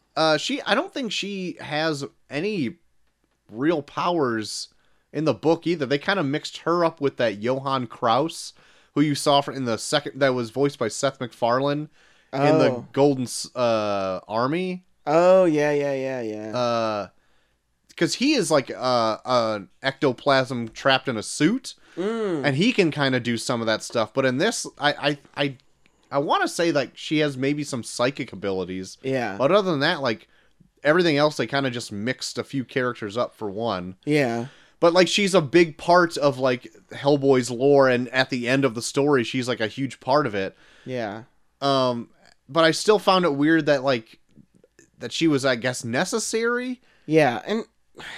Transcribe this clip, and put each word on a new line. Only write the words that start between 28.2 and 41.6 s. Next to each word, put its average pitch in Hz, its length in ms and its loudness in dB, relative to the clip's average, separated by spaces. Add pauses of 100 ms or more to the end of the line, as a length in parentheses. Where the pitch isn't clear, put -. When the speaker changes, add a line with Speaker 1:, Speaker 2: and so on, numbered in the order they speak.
Speaker 1:
abilities. 92 680 -6
Speaker 2:
Yeah. 127 360 -4
Speaker 1:
But 131 140 2
other 190 200 2
than 147 100 -2
that, 156 200 0
like, 120 260 -4 (560)
everything 156 340 4
else, 147 200 2
they 120 100 -2
kinda 139 220 -2
just 120 220 -8
mixed 110 460 -6
a 117 60 -4
few 131 220 -6
characters 117 520 -4
up 120 180 -2
for 107 140 -8
one. 95 460 -4 (100)
Speaker 2:
Yeah. 131 420 0 (340)
Speaker 1:
But, 170 100 6
like, 175 160 6
she's 190 260 0
a 185 80 6
big 160 360 4
part 175 400 4
of, 139 200 2
like, 127 300 0 (240)
Hellboy's 135 580 2
lore, 135 380 4
and 123 220 2
at 131 200 0
the 120 180 -4
end 135 180 2
of 117 100 -2
the 120 60 -6
story, 139 420 2
she's, 120 240 -6
like, 117 140 -2
a 110 60 0
huge 127 340 -8
part 143 260 2
of 104 80 -6
it. 95 180 -4 (320)
Speaker 2:
Yeah. 117 380 -8 (380)